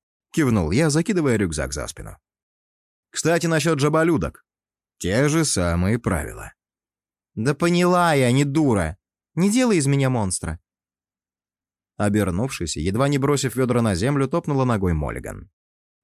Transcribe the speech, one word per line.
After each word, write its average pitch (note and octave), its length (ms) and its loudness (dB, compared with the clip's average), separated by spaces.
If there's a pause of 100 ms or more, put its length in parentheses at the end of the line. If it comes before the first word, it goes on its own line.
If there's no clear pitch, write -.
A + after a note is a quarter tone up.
(380)
кивнул A2 320 2
я, D3 200 2
закидывая D3+ 460 0
рюкзак D#2 360 -4
за C2+ 160 -8
спину. - 280 -16 (920)
"Кстати, E3 360 0
насчет D#3+ 340 0
жаболюдок. D3+ 640 0 (540)
Те A2+ 300 0
же D#3 160 0
самые F2+ 540 0
правила". D2+ 540 -6 (800)
"Да B2 200 -2
поняла F3 600 2
я, B2+ 180 4
не C#3 120 4
дура. C3 520 0 (380)
Не F#3 160 0
делай A#3 280 2
из C#3 80 0
меня C#3 240 2
монстра". F#2+ 480 -4 (1400)
Обернувшись, G#2 800 -2
едва G2 320 -2
не C#3+ 100 0
бросив C3+ 380 -2
ведра B2 240 0
на A2 140 2
землю, C3+ 340 0
топнула D3 360 -2
ногой G2+ 280 0
Моллиган. A#1+ 580 -6 (540)